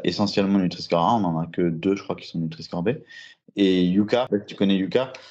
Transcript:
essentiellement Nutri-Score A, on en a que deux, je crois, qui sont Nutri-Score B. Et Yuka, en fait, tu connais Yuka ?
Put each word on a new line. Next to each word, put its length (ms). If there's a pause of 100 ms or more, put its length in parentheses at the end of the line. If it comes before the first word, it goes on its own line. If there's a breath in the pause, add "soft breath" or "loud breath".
essentiellement 560
Nutri-Score 400
A, 160
on 80
en 160
a 80
que 160
deux, 320
je 80
crois, 120
qui 120
sont 120
Nutri-Score 440
B. 60 (680 loud breath)
Et 280
Yuka, 400
en 40
fait, 180
tu 100
connais 200
Yuka ? 360 (200 loud breath)